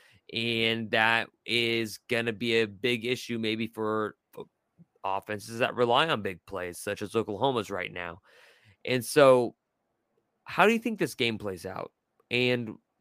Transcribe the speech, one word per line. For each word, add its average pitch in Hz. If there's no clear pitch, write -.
And 113
that 113
is 117
gonna 117
be 113
a 113
big 113
issue 120
maybe 110
for 107
o-, -
offenses 104
that 120
rely 123
on 120
big 95
plays, 90
such 101
as 104
Oklahoma's 110
right 98
now. 87
And 123
so 131
how 180
do 226
you 226
think 226
this 147
game 117
plays 98
out? 92
And 123